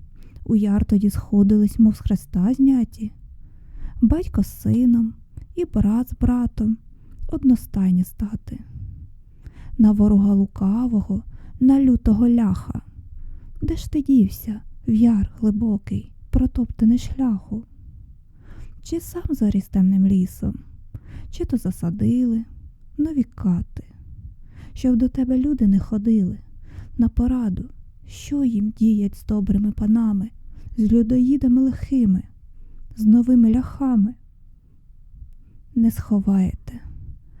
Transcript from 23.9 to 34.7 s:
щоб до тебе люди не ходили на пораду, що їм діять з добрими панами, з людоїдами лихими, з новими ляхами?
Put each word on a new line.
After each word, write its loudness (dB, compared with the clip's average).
щоб 0
до 2
тебе -2
люди 0
не 4
ходили 0
на 4
пораду, -2
що -4
їм 0
діять 2
з -20
добрими 0
панами, 0
з 2
людоїдами 4
лихими, 0
з -2
новими 6
ляхами? 0